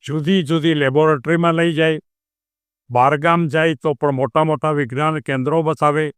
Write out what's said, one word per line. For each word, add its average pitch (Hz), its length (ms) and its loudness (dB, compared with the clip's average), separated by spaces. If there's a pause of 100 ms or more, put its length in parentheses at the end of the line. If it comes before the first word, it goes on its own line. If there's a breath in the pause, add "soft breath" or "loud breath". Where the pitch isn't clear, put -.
જુદી 156 360 0
જુદી 160 300 0
લેબોરેટરીમાં 151 800 2
લઈ 165 200 0
જાય, 156 260 0 (880)
બહારગામ 147 580 2
જાય 156 280 0
તો 151 200 -4
પણ 143 200 -2
મોટા 139 300 0
મોટા 156 280 -2
વિજ્ઞાન 147 500 -2
કેન્દ્રો 143 400 -2
બતાવે. 151 420 0 (120)